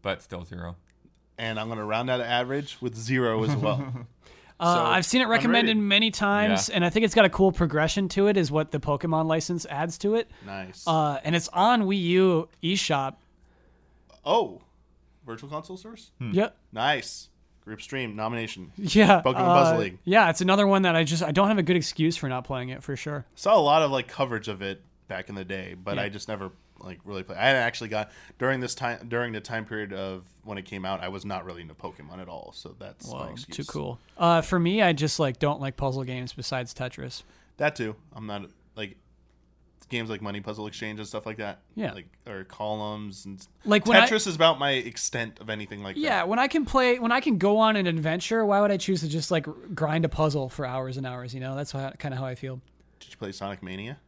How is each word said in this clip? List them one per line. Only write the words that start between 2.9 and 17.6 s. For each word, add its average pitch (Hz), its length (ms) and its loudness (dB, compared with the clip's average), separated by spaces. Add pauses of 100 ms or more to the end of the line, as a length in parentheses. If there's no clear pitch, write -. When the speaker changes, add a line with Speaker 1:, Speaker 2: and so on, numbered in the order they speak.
Speaker 2:
zero 113 480 2
as 143 120 2
well. 127 540 -2
Speaker 3:
<laughs> - 60 -20 (440)
Uh, 175 160 4
Speaker 2:
So, 170 80 2
Speaker 3:
I've 170 220 4
seen 254 160 4
it - 40 2
recommended 233 460 4
Speaker 2:
underrated. 208 160 2
Speaker 3:
many 208 240 4
times, 208 560 2
Speaker 1:
Yeah. - 80 -2
Speaker 3:
and 175 80 4
I 175 60 4
think 220 140 2
it's 202 120 2
got 220 80 10
a 185 60 6
cool 190 200 6
progression 160 600 2
to 196 180 4
it, 202 80 4
is 160 160 2
what 156 180 0
the 151 80 -2
Pokemon 156 480 0
license 160 400 0
adds 156 320 -6
to 208 160 0
it. 226 160 -2 (160)
Speaker 2:
Nice. 95 400 -10
Speaker 3:
Uh, 156 380 2
and 156 100 0
it's 170 140 0
on 220 340 4
Wii 196 180 0
U 175 480 4 (140)
eShop. 147 540 0 (1080)
Speaker 2:
Oh, 151 360 2 (680)
Virtual 117 240 -12
Console 156 260 -10
Source? 220 420 -20
Speaker 1:
Hmm. 123 140 -6
Speaker 3:
Yep. 196 240 0 (160)
Speaker 2:
Nice. 127 560 -2 (360)